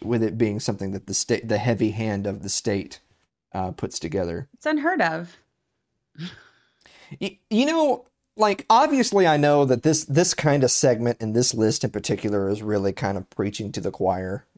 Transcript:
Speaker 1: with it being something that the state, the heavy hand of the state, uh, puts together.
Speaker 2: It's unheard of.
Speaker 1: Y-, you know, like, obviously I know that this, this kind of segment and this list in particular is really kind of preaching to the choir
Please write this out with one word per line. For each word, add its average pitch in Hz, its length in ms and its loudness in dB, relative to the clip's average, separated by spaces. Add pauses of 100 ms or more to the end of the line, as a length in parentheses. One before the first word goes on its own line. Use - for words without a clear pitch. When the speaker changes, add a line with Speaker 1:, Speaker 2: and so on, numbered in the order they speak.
Speaker 1:
with 113 180 -2
it 110 160 -2
being 107 220 0
something 98 320 -6
that 98 160 -10
the 95 80 -6
state, - 320 -2
the 117 100 0
heavy 110 340 0
hand 101 360 -4
of 92 160 -8
the 98 60 -10
state, - 500 -4 (540)
uh, 92 180 -6
puts - 260 -8
together. 85 560 -6
Speaker 2:
It's - 140 -10
unheard 311 340 -2
of. 170 340 -4 (1800)
Speaker 1:
Y-, - 200 -8 (100)
you 220 160 2
know, 311 400 0 (300)
like, 208 340 2
obviously 240 560 4
I 156 120 4
know 147 280 4
that 127 180 2
this, 151 220 2
this 165 300 2
kind 143 280 2
of 120 80 4
segment 120 500 2
and 110 140 -2
this 123 200 2
list 110 280 2
in 113 60 0
particular 101 600 -2
is 104 120 -2
really 101 320 0
kind 98 240 -4
of 92 140 -10
preaching 104 420 -6
to 101 80 -6
the 95 100 -4
choir 92 540 -4 (120)